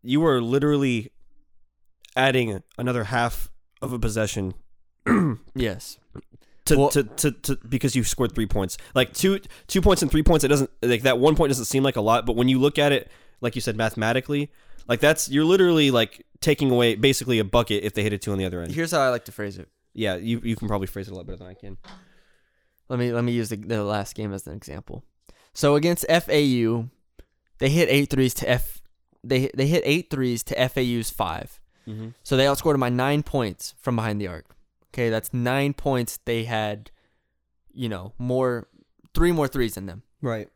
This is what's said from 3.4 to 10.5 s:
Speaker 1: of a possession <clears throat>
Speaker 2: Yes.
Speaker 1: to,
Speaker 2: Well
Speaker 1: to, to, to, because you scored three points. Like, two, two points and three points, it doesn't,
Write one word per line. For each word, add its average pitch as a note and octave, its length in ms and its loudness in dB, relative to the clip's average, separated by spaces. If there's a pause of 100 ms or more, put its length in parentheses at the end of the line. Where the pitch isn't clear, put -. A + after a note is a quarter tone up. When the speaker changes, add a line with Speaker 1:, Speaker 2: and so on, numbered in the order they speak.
Speaker 1:
of B2 140 -6
a A#2+ 40 -6
possession G#2+ 540 -2 (540)
<clears throat> E3+ 480 0
Speaker 2:
Yes. A#2 440 -6 (680)
Speaker 1:
to, D3+ 120 6
Speaker 2:
Well C#3 140 4
Speaker 1:
to, C#3+ 140 2
to, C3+ 280 -2
to, - 240 -6 (120)
because C3 260 -2
you B2+ 100 0
scored - 300 -2
three A2 120 -2
points. F#2+ 300 -2 (180)
Like, B2+ 180 2
two, F#3+ 280 0 (260)
two F#3+ 160 0
points F#3+ 200 6
and C#3 80 0
three D3+ 120 4
points, D#3 220 6
it C3 40 2
doesn't, C#3 220 4 (120)